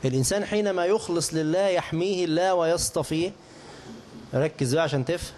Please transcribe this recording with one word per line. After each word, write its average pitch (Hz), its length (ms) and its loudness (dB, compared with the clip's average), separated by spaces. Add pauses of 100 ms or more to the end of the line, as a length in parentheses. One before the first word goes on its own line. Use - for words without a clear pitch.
الإنسان 135 400 2
حينما 196 400 2
يخلص 180 480 0
لله 160 340 2
يحميه 180 580 0
الله 175 280 2
ويصطفيه. 165 800 0 (1000)
ركز 135 420 0
بقى 165 80 4
عشان 139 220 0
تفهم - 320 -4